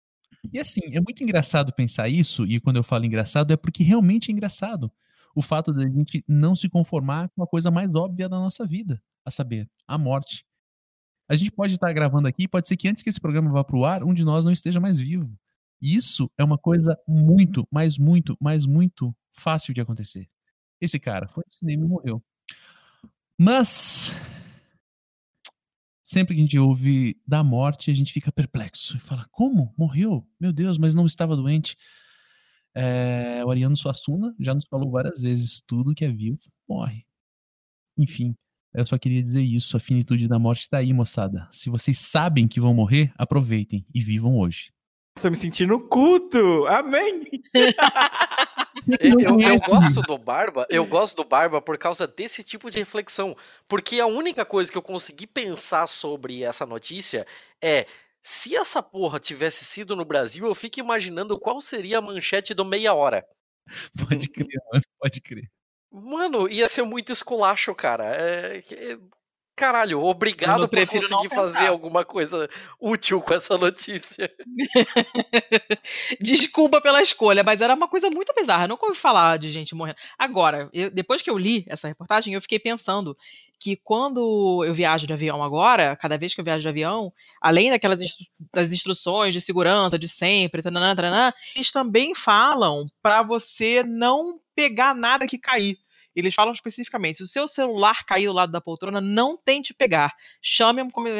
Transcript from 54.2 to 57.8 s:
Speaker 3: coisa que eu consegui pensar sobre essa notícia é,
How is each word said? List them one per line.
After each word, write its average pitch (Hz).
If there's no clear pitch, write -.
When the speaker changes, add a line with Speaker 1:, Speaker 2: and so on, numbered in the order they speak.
Speaker 3:
coisa 190
que 190
eu 170
consegui 175
pensar 175
sobre 131
essa 120
notícia 120
é, 151